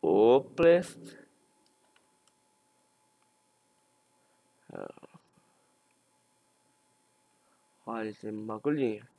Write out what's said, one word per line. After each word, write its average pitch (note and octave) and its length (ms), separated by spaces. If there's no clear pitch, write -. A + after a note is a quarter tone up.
Opa. A#2 640
Olha, A2 300
tem G#2+ 160
um G#2+ 160
bagulhinho. A2+ 600